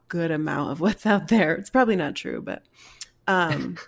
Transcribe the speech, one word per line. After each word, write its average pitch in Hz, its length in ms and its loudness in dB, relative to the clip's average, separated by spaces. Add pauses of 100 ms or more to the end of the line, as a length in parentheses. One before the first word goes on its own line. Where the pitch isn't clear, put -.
good 170 240 -2
amount 147 400 -2
of 139 80 -8
what's 196 260 0
out 202 220 2
there. 170 260 4
It's 196 160 -8
probably 247 260 4
not 156 200 -2
true, - 260 -6
but, - 220 -10 (640)
um, 170 480 0 (120)